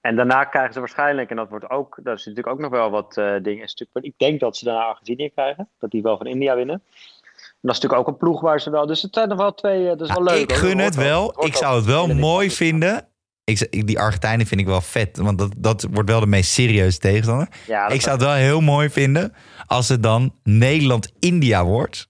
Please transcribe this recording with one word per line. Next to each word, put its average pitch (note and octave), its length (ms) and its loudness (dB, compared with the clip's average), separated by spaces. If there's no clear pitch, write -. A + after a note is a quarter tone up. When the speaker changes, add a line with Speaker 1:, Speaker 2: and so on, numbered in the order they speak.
Speaker 1:
En A2+ 140 -2
daarna B2+ 280 2
krijgen C3 300 -2
ze C3+ 60 -8
waarschijnlijk, C#3 500 -4
en A#2 60 -10
dat A2 140 -8
wordt G#2+ 200 -14
ook, C3+ 340 -8
dat A#2 140 -6
is - 80 -18
natuurlijk A2+ 300 -8
ook C#3 60 -14
nog C#3+ 100 -8
wel A2+ 180 0
wat, G2+ 280 -6
eh, G2+ 140 -2
dingen, G#2 220 -6
is - 120 -14
natuurlijk, - 300 -10
ik C#3 120 -14
denk D3 220 0
dat A#2 180 -4
ze - 80 -14
daarna A2+ 180 -2
Argentinië B2 460 -8
krijgen, C#3+ 380 -6
dat G#2+ 120 -8
die A2 100 -4
wel G#2+ 160 0
van A2+ 100 -12
India C3 280 -2
winnen. C3 200 -4
En G3 60 -12
dat B2 140 -2
is - 60 -6
natuurlijk B2+ 200 0
ook - 60 -2
een C#3 100 -6
ploeg E3 240 0
waar D#3 200 2
ze - 80 -8
wel, D3 160 0
dus D#3 160 -4
het G3 120 -10
zijn A3+ 160 0
er G3 80 -4
wel G3 160 0
twee, F#3+ 300 -2
eh, F3+ 60 0
dat D#3+ 120 -4
is D#3+ 60 -8
Speaker 2:
Nou, F3+ 160 -2
Speaker 1:
wel F3 100 2
leuk, G#3 100 2
Speaker 2:
ik G3 60 -4
Speaker 1:
hoor. B2+ 100 0
Speaker 2:
gun F#3 180 2
Speaker 1:
Dat G3 80 2
Speaker 2:
het F#3 100 0
Speaker 1:
wordt C#3 140 2
Speaker 2:
wel. E3+ 140 2
Speaker 1:
ook, A#3 120 -6
wordt D#3 140 -2
Speaker 2:
Ik C3 60 -6
zou C3+ 160 2
Speaker 1:
ook B2 60 2
Speaker 2:
het A2 80 2
wel C#3+ 200 2
Speaker 1:
hele D3 140 2
Speaker 2:
mooi E3 240 2
Speaker 1:
interessant. E3+ 260 0
Speaker 2:
vinden. G3+ 260 -2
Ik G#2+ 140 0
z-, - 120 -2
ik, G#2+ 180 -2
die G#2+ 120 0
Argentijnen G#2+ 460 0
vind G2 160 -2
ik F#2 60 0
wel F#2 140 0
vet, - 360 -4
want G2 200 0
dat, G2+ 200 -2
dat G#2+ 340 0
wordt G#2 180 0
wel A2+ 100 4
de G#2+ 80 2
meest G2 240 4
serieuze G#2 480 2
tegenstander. A2 480 0
Speaker 1:
Ja, G#2 160 -2
dat A2 100 -2
Speaker 2:
Ik C3+ 80 0
zou C#3 160 0
Speaker 1:
wel. C3 100 2
Speaker 2:
het C#3+ 100 2
wel C3 100 4
heel D#3 140 4
mooi D3 280 4
vinden D3 440 0
als B2 220 0
het A#2+ 140 2
dan A#2 300 2
Nederland-India B2+ 1200 2
wordt. A2 440 -2